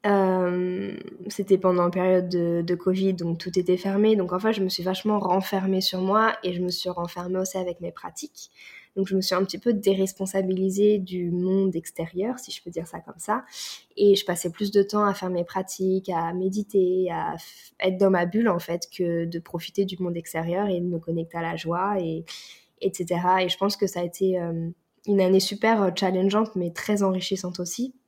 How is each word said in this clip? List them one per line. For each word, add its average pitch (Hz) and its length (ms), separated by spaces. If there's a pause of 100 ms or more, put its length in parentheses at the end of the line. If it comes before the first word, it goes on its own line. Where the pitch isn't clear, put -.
Euh, 185 840 (360)
c'était 196 300
pendant 180 260
la 175 60
période 180 380
de, 170 340
de 175 120
covid, 185 400
donc 170 240
tout 185 200
était 180 200
fermé. 202 360
Donc, 180 200
en 185 40
fait, 220 140
je 208 100
me 185 60
suis 180 140
vachement 185 360
renfermée 190 640
sur 185 200
moi 214 420
et 180 100
je 180 80
me 180 100
suis 180 200
renfermée 175 480
aussi 185 180
avec 180 240
mes 175 100
pratiques. - 600 (460)
Donc, 196 120
je 190 80
me 190 40
suis 190 140
un 185 100
petit - 140
peu 240 140
déresponsabilisée 190 1300
du 180 340
monde 185 420
extérieur, 180 640
si - 140
je - 100
peux 175 80
dire 170 160
ça 165 140
comme - 180
ça. 214 260 (520)
Et 202 180
je 196 100
passais 175 260
plus 202 200
de 202 140
temps 208 200
à 202 100
faire 185 160
mes 175 120
pratiques, 190 720
à 165 180
méditer, 185 800
à 160 240
f-, - 460
être 185 180
dans 196 120
ma 180 140
bulle, 214 240
en 175 120
fait, 170 360
que 170 280
de 170 160
profiter - 440
du 190 160
monde 175 160
extérieur 170 520
et 180 120
de 175 60
me 175 140
connecter 165 360
à 170 60
la 165 140
joie 175 420
et, 165 260 (560)
et 185 140
cetera. 180 480
Et 180 60
je - 100
pense 202 180
que 196 120
ça 185 100
a 175 60
été, 180 360
euh, 165 280 (380)
une 202 140
année 190 200
super, 214 420
euh, 190 100
challengeante, 196 600
mais 175 160
très 202 320
enrichissante 185 560
aussi. 233 340 (160)